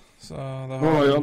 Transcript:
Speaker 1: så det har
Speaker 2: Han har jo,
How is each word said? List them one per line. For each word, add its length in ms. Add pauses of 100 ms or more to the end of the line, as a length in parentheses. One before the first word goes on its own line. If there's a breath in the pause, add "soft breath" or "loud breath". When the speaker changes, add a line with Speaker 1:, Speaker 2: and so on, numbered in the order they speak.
(220 soft breath)
Speaker 1:
så 160
det 400
har 80
Speaker 2:
Han 100
har 120
jo, 160